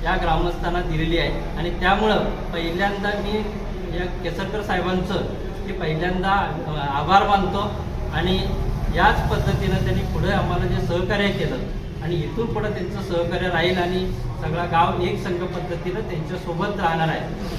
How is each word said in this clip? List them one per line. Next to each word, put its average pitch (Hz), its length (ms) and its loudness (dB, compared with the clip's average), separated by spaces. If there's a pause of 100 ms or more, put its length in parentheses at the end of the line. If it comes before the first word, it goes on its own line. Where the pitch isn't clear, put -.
या 175 120 2
ग्रामस्थांना 170 640 2
दिलेली 160 360 2
आहे - 400 0
आणि 180 220 -2
त्यामुळं 202 460 4 (280)
पहिल्यांदा 190 560 0
मी 208 280 -2 (600)
या 180 80 -2
केसरकर 185 560 -4
साहेबांचं 185 540 0 (520)
की - 60 -4
पहिल्यांदा, 180 600 0 (340)
अ, 143 300 -2
आभार 190 300 6
मानतो 196 440 2 (420)
आणि 180 240 2 (580)
याच 208 360 4
पद्धतीनं 190 440 2
त्यांनी 185 260 2
पुढे - 300 0
आम्हाला 175 340 2
जे - 220 0
सहकार्य 185 400 2
केलं 165 280 0 (480)
आणि 170 120 -2
इथून - 380 -2
पुढे 208 160 0
त्यांचं 190 320 -4
सहकार्य 175 480 0
राहील 175 280 2
आणि 185 360 0 (280)
सगळा 170 240 -2
गाव 180 360 2
एक - 220 0
संघ 180 160 -2
पद्धतीनं 175 600 -4
त्यांच्यासोबत 180 800 -4
राहणार 165 280 2
आहे. 156 120 0 (400)